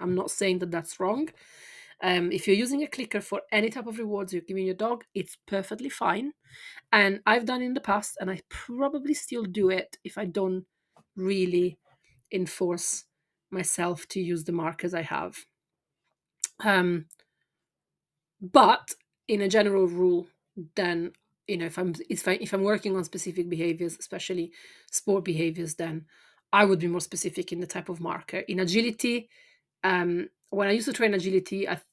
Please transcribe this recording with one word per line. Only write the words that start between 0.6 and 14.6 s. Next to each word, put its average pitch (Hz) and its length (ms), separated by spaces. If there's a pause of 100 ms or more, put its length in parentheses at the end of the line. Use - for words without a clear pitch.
that's 165 300
wrong. 226 300 (720)
Um, 180 280
if 185 160
you're 196 80 (100)
using 277 180
a 302 40
clicker 226 360
for - 180 (100)
any 220 200
type 233 160
of 226 120
rewards 202 360
you're 175 80
giving 190 240
your 185 80
dog, 233 300 (100)
it's - 320
perfectly 202 420
fine. 247 460 (580)
And 196 320
I've 226 220
done 254 160
in 254 100
the 269 80
past, 208 400
and 185 100
I 190 200
probably 277 640
still 240 300
do 185 260
it - 340
if - 140
I 208 80
don't 185 400 (500)
really 185 640 (520)
enforce 180 720 (460)
myself 180 580
to - 120
use 170 240
the 175 80
markers 170 400